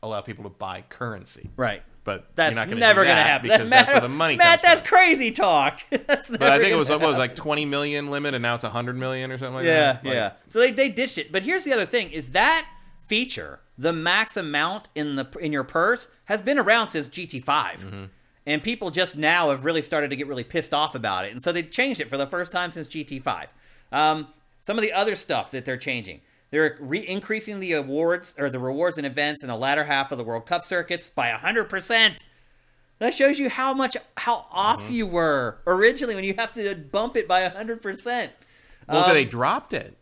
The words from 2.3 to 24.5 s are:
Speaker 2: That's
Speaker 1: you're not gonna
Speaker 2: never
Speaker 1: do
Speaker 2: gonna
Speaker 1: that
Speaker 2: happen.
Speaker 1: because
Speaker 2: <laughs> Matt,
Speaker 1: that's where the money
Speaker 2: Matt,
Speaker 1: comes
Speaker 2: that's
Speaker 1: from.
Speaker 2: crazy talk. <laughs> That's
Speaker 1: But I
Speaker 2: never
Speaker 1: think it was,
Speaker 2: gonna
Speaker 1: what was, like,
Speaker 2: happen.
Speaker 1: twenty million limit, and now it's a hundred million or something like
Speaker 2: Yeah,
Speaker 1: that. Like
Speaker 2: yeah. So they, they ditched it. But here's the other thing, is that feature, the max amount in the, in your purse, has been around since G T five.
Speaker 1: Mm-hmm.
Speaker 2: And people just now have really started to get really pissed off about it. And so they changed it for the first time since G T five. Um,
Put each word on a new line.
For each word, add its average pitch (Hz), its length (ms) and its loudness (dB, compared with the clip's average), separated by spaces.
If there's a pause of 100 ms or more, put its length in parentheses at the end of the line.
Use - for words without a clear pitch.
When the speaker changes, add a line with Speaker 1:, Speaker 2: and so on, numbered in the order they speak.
Speaker 2:
That's 156 200 2
Speaker 1:
you're 113 60 -2
not 113 80 -2
gonna 233 120 -4
Speaker 2:
never 214 220 8
Speaker 1:
do 180 60 6
Speaker 2:
gonna - 120 6
Speaker 1:
that - 60 4
Speaker 2:
happen. 135 220 2
Speaker 1:
because 220 220 4
Speaker 2:
<laughs> - 0 -
Matt, 254 160 10
Speaker 1:
that's 269 60 2
where 277 100 8
the 127 120 -4
money 151 220 2
Speaker 2:
Matt, 339 240 8
Speaker 1:
comes - 20 -6
Speaker 2:
that's 339 200 8
Speaker 1:
from. - 60 -8
Speaker 2:
crazy 311 420 6
talk. 156 560 2
<laughs> - 40 -12
That's 277 400 -2
Speaker 1:
But 226 120 -2
I 135 80 6
Speaker 2:
never 147 120 8
Speaker 1:
think 151 120 4
it - 20 2
was, 147 120 2
Speaker 2:
gonna 151 140 2
Speaker 1:
what 160 60 4
was, 139 100 2
like, 127 120 0
Speaker 2:
happen. - 120 -14
Speaker 1:
twenty 151 220 -2
million 143 460 -2
limit, 143 240 -4
and 120 80 -4
now 120 140 0
it's 117 80 -8
a 113 40 -4
hundred 120 300 -6
million 131 340 -6
or 127 60 -10
something 127 160 -10
like 131 100 -6
Speaker 2:
Yeah, 156 300 4
Speaker 1:
that. 123 100 -12
Like 135 100 -2
Speaker 2:
yeah. 107 180 -2 (160)
So 220 100 -4
they, 254 120 6
they 262 200 2
ditched 240 260 -4
it. 151 160 -8
But 190 120 -2
here's 349 200 -2
the 285 80 -2
other 208 140 0
thing, 202 240 -4
is 139 220 -10
that 302 340 2 (400)
feature, 214 540 -6 (180)
the 160 160 -2
max 180 420 0
amount 165 580 -4
in 147 220 -6
the, 135 100 -4 (140)
in 156 100 -4
your 139 140 -2
purse, 190 440 0 (180)
has 208 160 -4
been 277 160 2
around 220 300 4
since 143 200 -4
G 175 180 -10
T 131 140 -10
five. 110 420 -2
Speaker 1:
Mm-hmm. 98 220 -12 (400)
Speaker 2:
And 151 180 -2
people 220 280 -6
just 175 260 -2
now 156 320 2
have 135 160 -2
really 165 160 0
started 147 300 -2
to 139 60 -6
get 139 100 -6
really 127 180 -8
pissed - 300 -4
off 151 200 0
about 98 300 -4
it. 101 80 -10
And 127 100 -12
so 175 100 -2
they 170 100 -2
changed 240 400 -4
it - 80 -8
for 139 80 -4
the 139 80 -2
first 175 260 -6
time 180 180 -4
since 160 160 -12
G 156 180 -10
T 135 140 -10
five. 92 300 -6 (420)
Um, 156 360 2 (340)